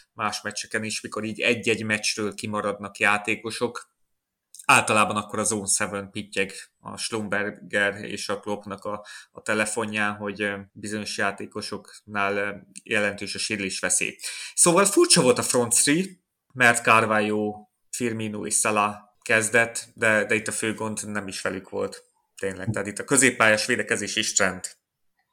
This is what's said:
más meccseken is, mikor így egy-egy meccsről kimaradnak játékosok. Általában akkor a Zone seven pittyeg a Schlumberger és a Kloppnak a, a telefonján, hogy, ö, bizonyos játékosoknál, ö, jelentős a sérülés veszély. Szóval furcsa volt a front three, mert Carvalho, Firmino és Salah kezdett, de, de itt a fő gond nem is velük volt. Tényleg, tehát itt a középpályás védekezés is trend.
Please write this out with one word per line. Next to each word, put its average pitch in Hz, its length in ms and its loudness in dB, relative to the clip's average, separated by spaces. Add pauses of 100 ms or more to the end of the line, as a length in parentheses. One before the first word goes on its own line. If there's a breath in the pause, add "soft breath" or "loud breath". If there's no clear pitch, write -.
(120)
más 107 300 -4
meccseken 110 420 -6
is, 107 160 -4
mikor 107 240 -8
így 107 160 -6
egy-egy 110 440 2
meccsről 104 500 -2
kimaradnak 104 640 -4
játékosok. 107 1000 -2 (680)
Általában 110 520 4
akkor 104 220 -6
a 107 60 0
Zone 104 220 -2
seven 101 440 -4
pittyeg 101 420 -4 (280)
a 104 160 -14
Schlumberger 104 1080 -4
és - 240 -8
a 101 120 -4
Kloppnak 101 440 -8
a, 104 200 -8 (260 loud breath)
a - 120 -20
telefonján, 107 720 0
hogy, 104 280 -6
ö, 101 140 -2 (160)
bizonyos 104 460 -6
játékosoknál, 101 1200 -4
ö, 101 140 -2 (320)
jelentős 104 520 -2
a 98 40 -8
sérülés 98 420 -4
veszély. - 360 -2 (380 loud breath)
Szóval 175 300 6
furcsa 254 380 6
volt 120 160 6
a 117 40 0
front 120 320 0
three, 160 300 4 (480)
mert 120 320 6
Carvalho, 107 840 4 (240)
Firmino 110 560 -4
és - 80 -2
Salah 104 400 2 (280)
kezdett, 113 720 2
de, 107 300 4
de 104 100 0
itt 107 140 -2
a 107 40 -4
fő 110 220 -2
gond 107 360 -6
nem 101 180 -6
is 92 120 -8
velük 92 300 -6
volt. 98 360 -6 (320)
Tényleg, 95 320 -4
tehát 104 180 -4
itt 101 100 -6
a - 60 -6
középpályás 113 640 4
védekezés 104 500 -2
is 107 160 0
trend. 92 280 2 (720)